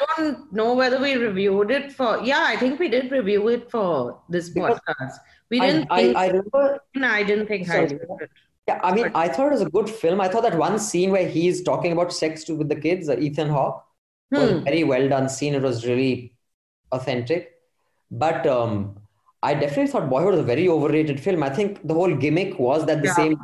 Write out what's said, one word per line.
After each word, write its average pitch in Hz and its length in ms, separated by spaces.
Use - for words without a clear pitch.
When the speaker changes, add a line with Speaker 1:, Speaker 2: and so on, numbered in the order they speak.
Speaker 1:
don't 320 540
know 226 200
whether 254 260
we 277 40
reviewed 202 540
it 277 200
for, 240 140
yeah, 311 220
I 220 100
think 262 220
we 330 40
did 247 240
review 208 440
it 240 140
for 165 500
this 170 120
Speaker 2:
Because 156 400
Speaker 1:
podcast. 135 300
We 247 100
Speaker 2:
I, - 60
Speaker 1:
didn't 156 240
Speaker 2:
I, 180 120
Speaker 1:
think, 240 140
Speaker 2:
I 185 120
remember 269 520
Speaker 1:
I 220 200
didn't 208 240
think 196 200
Speaker 2:
Sorry. 170 140
Speaker 1:
highly 147 280
of 185 140
it. 147 80
Speaker 2:
Yeah, - 160
I 185 120
mean, 233 100
Speaker 1:
But 170 120
Speaker 2:
I 165 120
thought 262 200
it 294 40
was 240 80
a 175 100
good 214 200
film. 175 300
I 190 80
thought 226 140
that 214 140
one 170 220
scene 190 320
where 185 180
he's 170 340
talking 170 300
about 175 200
sex 156 320
to, 165 100
with 147 160
the 147 60
kids, 160 320
uh, 131 100
Ethan 147 320
Hawke, 147 340
was 269 200
a 180 80
Speaker 1:
Hmm. 139 60
Speaker 2:
very 156 200
well 135 240
done 135 200
scene. 147 260
It 135 80
was 120 240
really 123 480
authentic. 131 600
But, 156 360
um, 107 520
I 131 100
definitely 277 360
thought 190 200
Boyhood 151 240
was 165 80
a 131 40
very 127 220
overrated 151 540
film. 185 220
I 135 80
think 202 360
the 156 60
whole 170 220
gimmick 151 440
was 143 280
that 147 160
the 139 60
Speaker 1:
Yeah. 127 80
Speaker 2:
same 156 280